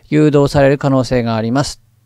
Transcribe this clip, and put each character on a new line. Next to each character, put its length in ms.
誘 180
導 220
さ 140
れ 80
る 80
可 100
能 160
性 180
が 140
あ 60
り 80
ま 140
す。 180